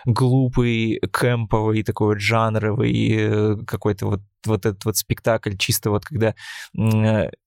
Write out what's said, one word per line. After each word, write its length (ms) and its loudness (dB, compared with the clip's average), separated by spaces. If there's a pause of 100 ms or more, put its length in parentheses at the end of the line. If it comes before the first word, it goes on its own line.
глупый, 920 2 (120)
кэмповый, 720 0
такой 320 -2
вот 60 -8
жанровый, 960 0
э, 380 2 (100)
какой-то 420 -2
вот, 140 -2 (240)
вот 200 0
этот 200 -4
вот 120 -2
спектакль, 580 -2
чисто 360 -2
вот 140 0
когда, 280 0 (420)
м, 300 2
э, 260 0 (160)